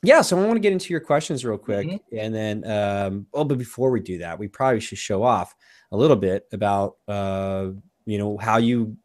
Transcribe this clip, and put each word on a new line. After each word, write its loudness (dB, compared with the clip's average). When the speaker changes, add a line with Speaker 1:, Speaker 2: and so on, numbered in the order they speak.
Speaker 1:
yeah, 8
so 2
I 4
wanna 2
get 2
into -4
your -2
questions 0
real -2
quick, -4
Speaker 2:
Mm-hmm. -10
Speaker 1:
and -4
then, -4
um, -2
oh, 0
but 0
before -2
we 2
do -8
that, -10
we -8
probably 0
should -10
show -2
off 2
a -4
little 6
bit 0
about, 0
uh, -4
you -4
know, -2
how 2
you 2